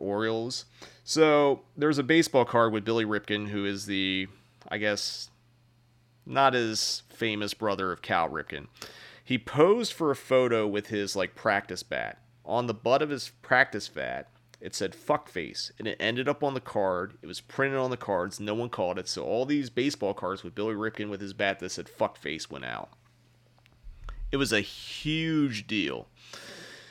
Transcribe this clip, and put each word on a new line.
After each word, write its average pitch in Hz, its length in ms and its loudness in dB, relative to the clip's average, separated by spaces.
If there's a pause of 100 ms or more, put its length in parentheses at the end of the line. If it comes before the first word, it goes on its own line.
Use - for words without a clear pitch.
Orioles. 110 640 -2 (400)
So 147 560 6 (160)
there's 143 220 2
a 139 40 4
baseball 139 440 6
card 117 260 4
with 107 120 -2
Billy 113 200 2
Ripken, 104 440 0
who 101 160 -2
is 98 220 -2
the, 95 400 0 (420)
I 104 100 -4
guess, - 520 -2 (960)
not 127 300 4
as 110 540 0
famous 104 440 -2
brother 95 380 -2
of 85 100 -10
Cal 87 260 2
Ripken. 71 380 -8 (560)
He 127 160 -2
posed 190 540 4
for 156 180 0
a 135 60 0
photo 117 500 4
with 104 220 -2
his, 101 260 -2
like, 92 220 -2
practice 101 480 0
bat. 57 340 -6 (260)
On 117 240 0
the 110 60 -2
butt 127 280 2
of 151 80 -2
his 139 200 -6 (120)
practice 127 460 2
bat, 65 420 -8 (300)
it 98 120 -12
said 95 220 -4
"fuckface," - 840 -4
and 110 80 -6
it - 100 -4
ended 120 300 0
up 143 160 -2
on 139 100 0
the 127 60 -6
card. 95 600 -2
It 78 60 -16
was 87 140 -10
printed 135 360 -2
on 131 140 0
the 123 60 -4
cards. 95 420 -2
No 104 160 -4
one 120 140 -2
caught 92 300 -2
it, 90 100 -6
so 80 160 -4
all 110 200 0
these 143 240 0
baseball 117 460 -2
cards 92 300 -6
with 87 100 -12
Billy 107 200 -2
Ripken 107 360 -4
with 98 100 -6
his 98 120 -10
bat 98 260 0
that 90 120 -6
said - 160 -8
"fuckface" - 600 -4
went 69 160 -12
out. 55 260 -8 (1400)
It 139 60 2
was 135 160 2
a 104 80 4
huge 151 1040 -2
deal. 69 400 -2 (840)